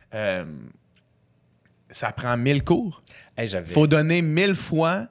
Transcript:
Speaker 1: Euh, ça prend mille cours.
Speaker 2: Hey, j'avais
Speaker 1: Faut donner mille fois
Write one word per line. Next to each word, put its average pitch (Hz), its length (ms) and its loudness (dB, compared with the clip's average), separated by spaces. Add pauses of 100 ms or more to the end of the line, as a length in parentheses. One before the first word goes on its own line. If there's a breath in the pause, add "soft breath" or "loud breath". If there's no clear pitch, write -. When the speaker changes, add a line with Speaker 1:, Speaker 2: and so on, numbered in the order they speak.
(140)
Speaker 1:
Euh, 98 320 -4 (1400)
ça 117 220 -6
prend 120 260 -4
mille 135 260 0
cours. 175 380 0 (360 loud breath)
Speaker 2:
Hey, 117 100 -4
j'avais 90 260 -6
Speaker 1:
Faut 151 140 6
donner 156 340 2
mille 170 340 2
fois 165 560 -2